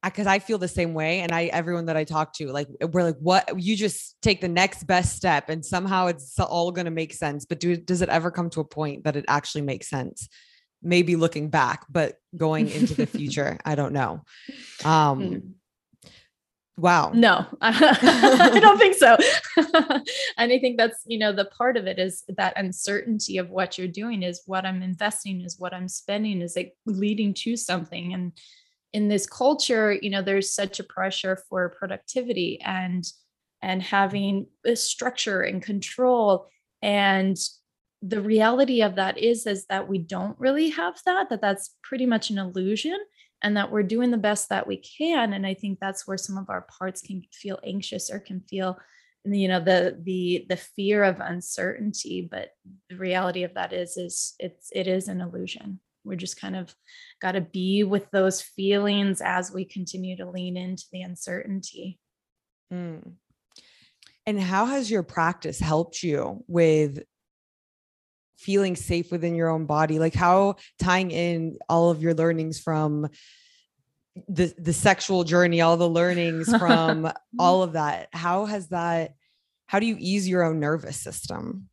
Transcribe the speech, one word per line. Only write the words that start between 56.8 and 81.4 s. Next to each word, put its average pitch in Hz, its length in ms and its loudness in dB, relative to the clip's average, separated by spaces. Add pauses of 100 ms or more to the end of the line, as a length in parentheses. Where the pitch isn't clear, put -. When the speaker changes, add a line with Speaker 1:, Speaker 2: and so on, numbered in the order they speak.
Speaker 2:
gotta 190 220 -2
be 190 420 0
with 202 260 -2
those 190 300 2
feelings 202 800 0
as 185 320 -4
we 190 140 -8
continue 185 500 -10
to 180 140 -12
lean 180 260 -8
into 185 340 -10
the 180 120 -14
uncertainty. 185 960 -10 (760)
Speaker 1:
Mm. 175 400 -12 (1120)
And 208 160 -2
how 190 240 0
has 254 260 -4
your 208 120 0
practice 165 580 -4
helped 160 420 -2
you 156 460 -4
with 156 540 2 (1400)
feeling 196 380 0
safe 170 360 -4
within 170 220 -2
your 165 160 0
own 160 160 -2
body? 156 320 2
Like, 160 160 2
how 190 420 4 (220)
tying 185 320 2
in 165 480 -2 (100)
all 170 220 4
of 156 120 -2
your 165 120 2
learnings 160 440 0
from 151 520 -2 (1160)
the, 175 300 -2
the 170 160 -4
sexual 190 520 2
journey, 170 360 4
all 165 160 6
the 170 100 2
learnings 170 640 0
Speaker 2:
<laughs> 233 80 4
Speaker 1:
from 165 560 2 (260)
all 180 240 6
of 165 120 -2
that, 147 380 -2
how 175 340 -2
has 202 220 -6
that, 170 480 -4 (500)
how 202 140 0
do 220 40 -2
you 226 140 -2
ease 190 280 -2
your 180 180 2
own 160 160 0
nervous 147 380 -4
system? - 720 -12